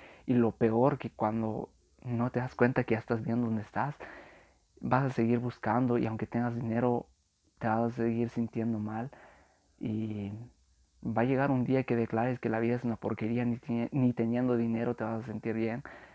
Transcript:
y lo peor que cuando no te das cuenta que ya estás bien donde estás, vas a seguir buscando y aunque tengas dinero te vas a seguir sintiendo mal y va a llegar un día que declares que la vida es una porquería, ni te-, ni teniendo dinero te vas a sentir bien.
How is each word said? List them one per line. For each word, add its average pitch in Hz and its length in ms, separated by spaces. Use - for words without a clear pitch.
y - 80
lo 120 180
peor 123 460
que - 140
cuando 110 580
no 120 260
te 123 120
das - 140
cuenta 123 280
que 113 120
ya 110 40
estás 113 240
bien 117 180
donde 113 200
estás, 120 340
vas 127 240
a 131 60
seguir 120 280
buscando 120 580
y 120 100
aunque 110 200
tengas 120 280
dinero 120 520
te 117 100
vas 117 260
a - 20
seguir 117 340
sintiendo 113 500
mal 110 320
y 107 540
va 113 200
a 120 40
llegar 135 260
un 127 120
día 131 200
que 123 120
declares 117 440
que 120 100
la 110 100
vida 117 160
es 123 80
una 117 140
porquería, 117 480
ni 120 120
te-, 117 340
ni 127 220
teniendo 120 440
dinero 117 380
te - 80
vas 113 200
a - 20
sentir 113 280
bien. 113 300